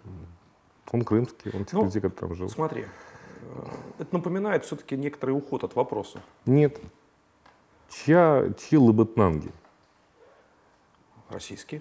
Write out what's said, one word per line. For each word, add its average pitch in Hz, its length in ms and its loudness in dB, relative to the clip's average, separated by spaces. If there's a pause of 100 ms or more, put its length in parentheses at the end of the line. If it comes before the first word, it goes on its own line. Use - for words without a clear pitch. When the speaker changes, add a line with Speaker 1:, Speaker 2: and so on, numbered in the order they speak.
(920)
Speaker 1:
он 120 100 0
крымский, 107 520 -2
он 101 100 -6
тех - 100 -14
Speaker 2:
Ну, 208 100 2
Speaker 1:
людей, 104 180 -2
которые 90 260 -6
там 87 80 -8
живут. 92 160 -8
Speaker 2:
смотри, 156 300 -4
э, - 840 -18 (340)
это 165 140 -10
напоминает 180 520 -2
всё-таки - 320 -10
некоторый 143 320 -4
уход 131 340 -4
от 95 100 -6
вопроса. - 460 -4 (240)
Speaker 1:
Нет. 143 340 4 (1120)
Чья, 151 680 4
чьи - 200 0
лабытнанги? 110 720 4 (1800)
Speaker 2:
Российские. 101 500 -14